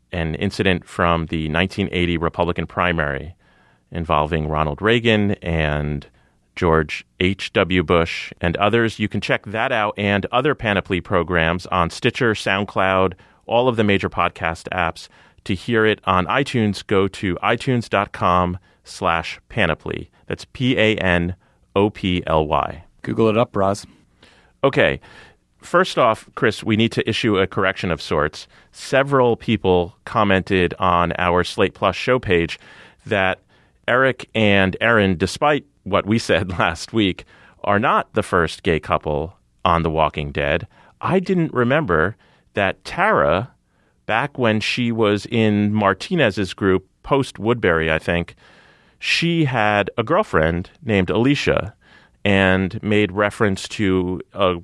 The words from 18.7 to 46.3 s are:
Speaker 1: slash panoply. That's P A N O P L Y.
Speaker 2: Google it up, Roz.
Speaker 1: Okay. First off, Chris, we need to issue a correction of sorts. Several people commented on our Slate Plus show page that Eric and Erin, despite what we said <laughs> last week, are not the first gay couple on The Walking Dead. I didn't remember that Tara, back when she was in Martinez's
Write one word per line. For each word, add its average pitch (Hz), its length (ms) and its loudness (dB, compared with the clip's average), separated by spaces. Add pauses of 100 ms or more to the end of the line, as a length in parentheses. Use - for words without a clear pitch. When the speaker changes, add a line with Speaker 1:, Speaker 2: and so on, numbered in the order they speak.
Speaker 1:
slash 85 520 -4 (120)
panoply. 82 600 -4 (180)
That's - 260 -8
P 127 240 -2
A 107 180 2
N 87 400 0 (400)
O 101 140 4
P 90 360 -4
L 80 220 2
Y. 76 380 -4 (160)
Speaker 2:
Google 113 260 0
it 107 100 0
up, 123 160 0
Roz. 98 320 0 (800)
Speaker 1:
Okay. 101 380 2 (580)
First - 380 -2
off, 117 380 0
Chris, - 280 -2
we 110 140 0
need 113 160 2
to - 160 -2
issue 107 280 0
a 95 100 2
correction 95 440 -2
of 76 100 -4
sorts. 76 460 -2 (240)
Several 135 640 2
people 92 720 0
commented 95 720 2
on 87 400 2
our 90 260 2
Slate - 300 0
Plus 98 220 0
show 127 240 0
page 85 380 0 (480)
that 95 340 0 (480)
Eric 127 460 0
and 98 460 2
Erin, 104 380 2
despite 95 480 0 (180)
what 92 220 0
we 110 120 2
said 92 320 0
<laughs> 85 100 -4
last 87 340 -2
week, 101 320 0 (400)
are 101 140 2
not 175 340 -2
the 104 100 0
first 85 400 -2
gay 82 160 0
couple 78 560 -4 (300)
on 82 180 2
The 82 60 0
Walking 76 420 -2
Dead. 73 340 -2 (360)
I 170 180 0
didn't 180 340 -2
remember 117 640 0 (400)
that 98 280 -2
Tara, 117 680 0 (540)
back 120 320 -4
when 110 220 2
she 117 320 -2
was 104 340 0
in 107 480 2
Martinez's 104 800 0